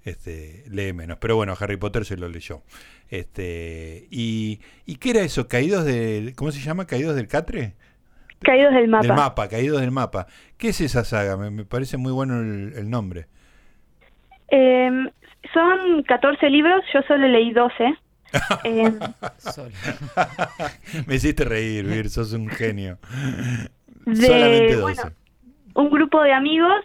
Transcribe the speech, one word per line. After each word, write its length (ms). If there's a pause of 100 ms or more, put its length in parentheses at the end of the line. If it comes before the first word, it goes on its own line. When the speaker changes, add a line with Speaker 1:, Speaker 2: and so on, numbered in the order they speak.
Speaker 1:
este, 640
lee 220
menos. 280
Pero 160
bueno, 240
Harry 160
Potter 280
se 120
lo 120
leyó. 340 (480)
Este, 1000
y, 480 (280)
¿y 100
qué 140
era 100
eso? 260
¿Caídos 380
del, 500
cómo 160
se 100
llama? 260
¿Caídos 280
del 140
Catre? 460 (640)
Speaker 2:
Caídos 340
del 140
Mapa. 180
Speaker 1:
Del 100
Mapa, 320
Caídos 320
del 100
Mapa. 360 (320)
¿Qué 100
es 140
esa 220
saga? 340
Me, 120
me 140
parece 320
muy 160
bueno 280
el, 360
el 140
nombre. 360 (1200)
Speaker 2:
Em, 600 (440)
son 520
catorce 460
libros, 320 (100)
yo 160
solo 200
leí 240
doce. 420 (380)
Speaker 1:
<laughs> 320
Speaker 2:
Em, 340 (400)
Speaker 3:
Solo. 320 (680)
Speaker 1:
<laughs> 720
Me 80
hiciste 300
reír, 420
Vir, 240
sos 220
un 160
genio. 500 (1080)
Speaker 2:
de, 120 (100)
Speaker 1:
Solamente 540
Speaker 2:
bueno, 240
Speaker 1:
doce. 100 (600)
Speaker 2:
un 160
grupo 320
de 100
amigos 420 (100)